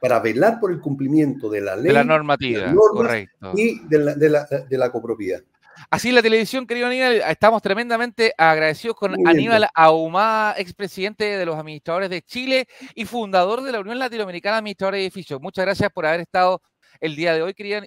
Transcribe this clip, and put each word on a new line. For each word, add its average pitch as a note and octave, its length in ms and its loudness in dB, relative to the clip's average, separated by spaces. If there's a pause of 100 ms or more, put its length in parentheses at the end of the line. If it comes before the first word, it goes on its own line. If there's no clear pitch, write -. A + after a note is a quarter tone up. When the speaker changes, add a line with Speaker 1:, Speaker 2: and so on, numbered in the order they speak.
Speaker 1:
para A#2+ 200 2
velar C#3+ 400 0
por F#3+ 100 -2
el F3 100 -4
cumplimiento C#3 680 -2
de G#2 140 -4
la F#2+ 140 -4
ley, B2+ 100 -2
Speaker 2:
De F#3+ 80 6
la C#3+ 100 6
normativa, C#3+ 560 0
Speaker 1:
de F#2+ 60 -4
las B2 80 0
normas G3 320 6
Speaker 2:
correcto. G2+ 500 -6
Speaker 1:
y A3+ 320 0
de D3+ 100 4
la, D3 160 0
de D3+ 140 4
la, D3 180 2
de C#3 320 -6
la B2 140 0
copropiedad. A2 480 -6 (500)
Speaker 2:
Así G#3+ 200 -2
la B3 120 6
televisión, A3+ 440 0
querido A#3+ 220 -4
Aníbal, B3 400 0
estamos G#3 340 2
tremendamente A3+ 760 -2
agradecidos D#3+ 600 2
con G3 160 -2
Speaker 1:
Muy F#3+ 60 -6
bien, F3 100 4
Speaker 2:
Aníbal G#3+ 340 4
Speaker 1:
pues. - 120 0
Speaker 2:
Ahumada, E3+ 840 4
expresidente G3 680 -8
de G3 220 -2
los D#3+ 100 -4
Administradores D#3+ 540 -6
de F3 120 -8
Chile C4 440 -4 (300)
y A3 80 -8
fundador G#3 580 -2
de C4+ 80 -8
la A#3 80 -6
Unión G3+ 180 -8
Latinoamericana G#3+ 600 -4
de - 20 0
Administradores G3 400 -4
de F#3+ 60 -2
Edificios. D#3 360 -10
Muchas F#3 240 -4
gracias G3 280 0
por E3 140 -4
haber E3 140 0
estado F#3 420 0 (380)
el D#3+ 140 -6
día E3 180 -2
de D#3+ 100 0
hoy, F#3 120 -6
querido, G3+ 320 -8